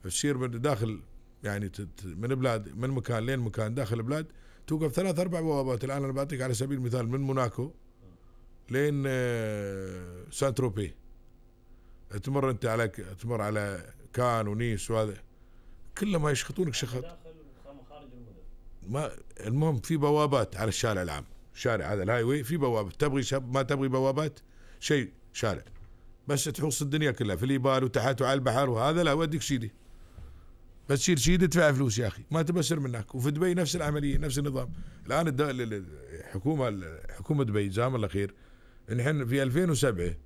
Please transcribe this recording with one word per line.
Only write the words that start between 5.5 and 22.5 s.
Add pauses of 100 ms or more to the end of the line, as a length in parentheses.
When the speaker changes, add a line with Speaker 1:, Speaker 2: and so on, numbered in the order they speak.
Speaker 1:
الآن
أنا
بعطيك
على
سبيل
المثال
من
موناكو (1000)
لين،
آه،
سان
تروبي. (1300)
تمر
أنت
على
ك-،
تمر
على (200)
كان
ونيس
وهذا. (840)
كلهم
ما
يشخطونك
شخط.
Speaker 2:
داخل (640)
وخارج
المدن.
Speaker 1:
ما، (360)
المهم
في
بوابات
على
الشارع
العام. (300)
الشارع
هذا
الهاي
واي
في